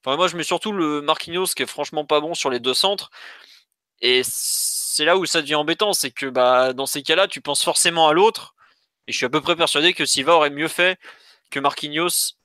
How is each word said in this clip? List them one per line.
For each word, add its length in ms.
enfin, 120
moi, 120
je 80
mets 80
surtout 280
le 280
Marquinhos 460
qui 160
est 40
franchement 380
pas 160
bon 140
sur 160
les 100
deux 140
centres. 360
Et 200
c'est 840
là 100
où 80
ça 160
devient 140
embêtant, 400
c'est 160
que, 160
bah, 480
dans 120
ces 160
cas-là, 260
tu 120
penses 240
forcément 440
à 40
l'autre. 420
Et 60
je 40
suis 100
à 40
peu 100
près 160
persuadé 380
que 100
Silva 300
aurait 160
mieux 180
fait 300
que 80
Marquinhos 760